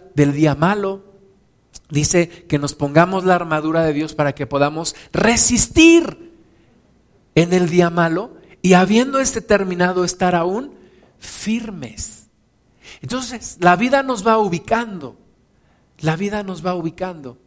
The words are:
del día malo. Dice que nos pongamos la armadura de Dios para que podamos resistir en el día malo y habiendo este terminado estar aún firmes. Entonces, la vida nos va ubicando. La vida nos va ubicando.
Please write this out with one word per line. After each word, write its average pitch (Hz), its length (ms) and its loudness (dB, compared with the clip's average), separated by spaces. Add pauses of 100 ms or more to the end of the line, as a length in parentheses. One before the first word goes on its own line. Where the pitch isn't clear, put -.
(160)
del 143 180 2
día 147 220 2
malo. 196 500 -2 (840)
Dice 160 380 0
que - 320 -6
nos 143 160 -6
pongamos 170 480 0
la 185 120 4
armadura 160 480 -2
de 156 100 0
Dios 151 200 -4
para 147 220 -2
que 135 120 -8
podamos 147 460 -2 (200)
resistir 277 1200 4 (1040)
en 175 180 4
el 180 160 2
día 175 200 4
malo 170 420 -2 (300)
y 185 120 4
habiendo 226 460 4
este 262 220 0
terminado 185 640 0
estar 175 320 0
aún 190 380 -4 (460)
firmes. - 1080 -10 (760)
Entonces, 247 580 -10
la 175 160 4
vida 254 280 0
nos 233 220 -6
va 220 120 2
ubicando. 196 800 -4 (840)
La 156 160 -2
vida 202 280 -6
nos 180 220 -12
va 180 80 -2
ubicando. 165 720 -10